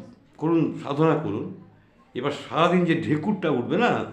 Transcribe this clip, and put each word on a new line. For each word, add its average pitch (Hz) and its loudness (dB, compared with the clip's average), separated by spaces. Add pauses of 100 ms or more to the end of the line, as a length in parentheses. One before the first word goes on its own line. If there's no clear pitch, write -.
(380)
করুন, 160 0
সাধনা 139 2
করুন, 107 -6 (500)
এবার 127 -4
সারাদিন 175 2
যে 160 2
ঢেকুরটা 151 0
উঠবে 123 0
না, 180 0